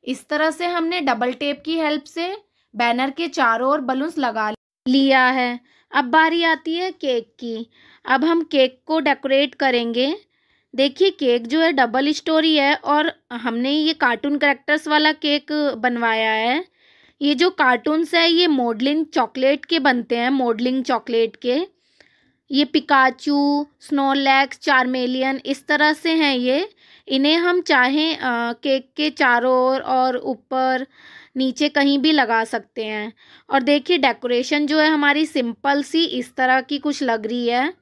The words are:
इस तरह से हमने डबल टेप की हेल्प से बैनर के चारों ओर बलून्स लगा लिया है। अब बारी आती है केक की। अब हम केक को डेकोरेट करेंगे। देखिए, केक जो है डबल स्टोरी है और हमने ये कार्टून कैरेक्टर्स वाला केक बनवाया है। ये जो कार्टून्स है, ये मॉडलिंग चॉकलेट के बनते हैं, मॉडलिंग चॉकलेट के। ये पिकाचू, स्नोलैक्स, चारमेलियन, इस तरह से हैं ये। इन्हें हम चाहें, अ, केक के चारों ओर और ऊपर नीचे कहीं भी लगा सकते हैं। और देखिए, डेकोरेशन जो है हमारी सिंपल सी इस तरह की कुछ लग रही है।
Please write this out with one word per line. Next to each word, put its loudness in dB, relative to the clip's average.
इस -8
तरह 0
से -6
हमने -2
डबल -2
टेप -6
की -4
हेल्प -2
से -8
बैनर 0
के -6
चारों 0
ओर 0
बलून्स -4
लगा -2
लिया 4
है। -2
अब 0
बारी 2
आती 0
है -4
केक -6
की। -10
अब 2
हम 2
केक 0
को 0
डेकोरेट 0
करेंगे। -2
देखिए, 2
केक -2
जो 0
है 2
डबल 0
स्टोरी 0
है 2
और 0
हमने -4
ये 0
कार्टून -2
कैरेक्टर्स 0
वाला 2
केक -2
बनवाया -2
है। -4
ये 2
जो 2
कार्टून्स 0
है, 4
ये 4
मॉडलिंग 0
चॉकलेट 0
के -2
बनते 0
हैं, 0
मॉडलिंग -2
चॉकलेट -2
के। -2
ये 2
पिकाचू, 2
स्नोलैक्स, 0
चारमेलियन, -2
इस -6
तरह 2
से -2
हैं 2
ये। -2
इन्हें 2
हम 2
चाहें, 2
अ, -4
केक -2
के -2
चारों 2
ओर 2
और 0
ऊपर -4
नीचे 0
कहीं 2
भी 2
लगा 2
सकते -8
हैं। -8
और 2
देखिए, 2
डेकोरेशन 0
जो 0
है 4
हमारी 2
सिंपल -2
सी 0
इस -6
तरह 2
की -6
कुछ -4
लग -2
रही -2
है। -2